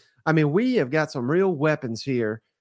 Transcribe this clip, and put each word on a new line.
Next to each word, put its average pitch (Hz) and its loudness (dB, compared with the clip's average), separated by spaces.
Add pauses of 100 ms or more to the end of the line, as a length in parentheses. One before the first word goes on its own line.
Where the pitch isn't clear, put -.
(260)
I 156 4
mean, 156 4
we 240 0
have 147 0
got 151 -2
some 123 -4
real 185 2
weapons 143 -2
here 113 -2 (180)